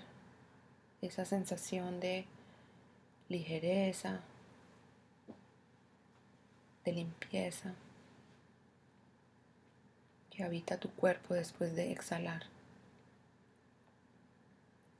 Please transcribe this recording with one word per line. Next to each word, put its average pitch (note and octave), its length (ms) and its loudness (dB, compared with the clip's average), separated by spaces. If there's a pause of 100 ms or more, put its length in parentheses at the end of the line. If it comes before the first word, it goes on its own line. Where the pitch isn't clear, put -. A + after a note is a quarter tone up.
(1000)
esa F#3 240 -2
sensación F3+ 720 0
de F#3 280 0 (1000)
ligereza, F3+ 920 2 (2750)
de F3+ 80 4
limpieza F3 840 -2 (2500)
que G3 140 -2
habita E3+ 340 0
tu F#3+ 120 -4
cuerpo - 440 4
después E3+ 400 2
de F3 160 2
exhalar. E3+ 540 -2 (2500)